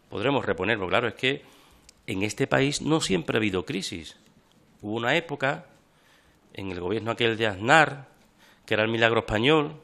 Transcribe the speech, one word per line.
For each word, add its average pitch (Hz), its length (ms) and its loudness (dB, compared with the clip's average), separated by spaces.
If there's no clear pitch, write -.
podremos 113 340 0
reponerlo. 101 440 -2
Claro, 117 200 0
es 127 60 -6
que 135 280 -2
en 98 160 -2
este 104 240 -2
país 139 360 0
no 151 180 2
siempre 95 360 -2
ha - 20 2
habido 95 260 0
crisis. 90 520 -10
Hubo 107 140 -6
una 120 200 0
época 147 500 -4
en 95 180 -8
el 90 80 -6
gobierno 101 320 -4
aquel 113 260 0
de 110 100 0
Aznar, 135 600 2
que 110 80 0
era 107 100 4
el 113 60 2
milagro 113 300 4
español 147 640 2